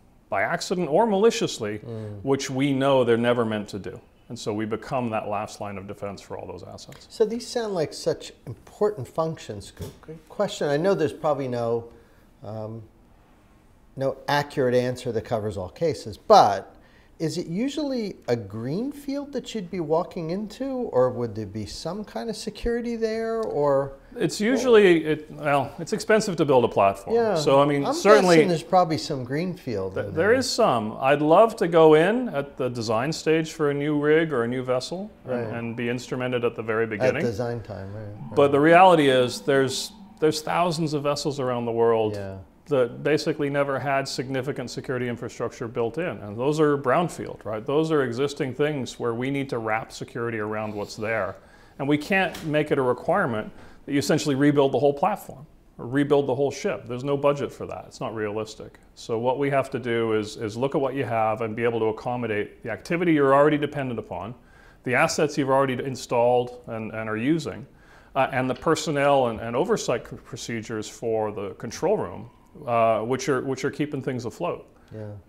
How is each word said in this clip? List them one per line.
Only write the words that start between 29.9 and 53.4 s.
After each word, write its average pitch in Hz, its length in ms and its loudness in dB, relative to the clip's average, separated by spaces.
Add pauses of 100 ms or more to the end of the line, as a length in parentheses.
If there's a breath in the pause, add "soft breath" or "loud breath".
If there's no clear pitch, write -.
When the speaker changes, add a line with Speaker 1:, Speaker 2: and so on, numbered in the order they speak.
Speaker 1:
th-, 131 100 -4
Speaker 2:
in 101 80 -8
Speaker 1:
there 170 140 2
Speaker 2:
there. 240 100 6
Speaker 1:
is 247 100 -2
some. 120 540 2
I'd 143 220 4
love 202 320 6
to 190 120 0
go 160 280 8
in 214 340 4
at 143 260 -6
the 127 140 -2
design 117 420 0
stage 160 420 0
for 147 180 0
a - 20 -2
new 147 260 0
rig 156 320 4
or 123 120 0
a 117 40 -2
new 127 140 -2
vessel 127 480 -4 (160)
and, 131 80 -8
Speaker 2:
Right. 117 240 -4
Speaker 1:
and 117 180 -6
be 120 100 -4
instrumented 123 580 -2
at 117 100 0
the - 80 -8
very 110 220 0
Speaker 2:
At 110 80 -2
Speaker 1:
beginning. 127 320 0
Speaker 2:
design 120 380 -4
time, 95 340 -12
right, 107 80 -12
right. 104 320 -14
Speaker 1:
But 139 160 6
the 139 80 4
reality 165 500 8
is 127 320 2
there's, 135 500 0 (280)
there's 156 240 0
thousands 170 500 0
of 147 80 -2
vessels 143 380 -2
around 123 260 -2
the 117 60 -2
world 113 440 4
Speaker 2:
Yeah. 98 220 -8 (320)
Speaker 1:
that 127 340 0
basically 147 480 0
never 139 280 0
had 135 280 -2
significant 127 640 -6
security 127 360 -4
infrastructure 120 600 -8
built 117 320 -2
in. 160 180 -6
And 104 180 -10
those 143 240 0
are 147 160 4
brownfield, 139 720 -2
right? 107 180 -6
Those 156 280 0
are 147 120 4
existing 127 520 -4
things 143 440 -2
where 120 140 -2
we 123 160 -4
need 139 220 -2
to 123 80 -2
wrap 110 320 -4
security 117 480 -6
around 107 340 -4
what's 104 220 -8
there. 104 400 -2 (420 loud breath)
And 139 100 -4
we 147 120 2
can't 185 460 -2
make 151 260 0
it 139 80 4
a - 20 4
requirement 127 720 0 (340 loud breath)